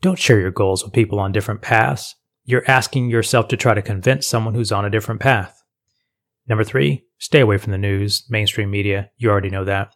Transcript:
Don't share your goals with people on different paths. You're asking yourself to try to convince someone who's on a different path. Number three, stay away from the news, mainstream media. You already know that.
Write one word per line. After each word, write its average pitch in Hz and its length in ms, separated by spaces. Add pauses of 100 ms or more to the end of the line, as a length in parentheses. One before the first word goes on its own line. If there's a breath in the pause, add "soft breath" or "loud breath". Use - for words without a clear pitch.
Don't 185 180
share 113 200
your 92 120
goals 95 320
with 101 100
people 104 260
on 98 120
different 104 300
paths. 117 540 (280)
You're 123 260
asking 127 400
yourself 117 400
to 135 80
try 120 160
to 101 80
convince 127 460
someone 113 260
who's 113 180
on 101 140
a 101 40
different 110 320
path. 113 420 (840)
Number 110 160
three, 139 420 (120)
stay - 240
away 107 160
from 101 140
the 98 60
news, 101 520
mainstream 107 420
media. 101 460
You 120 120
already 98 200
know 95 160
that. 98 300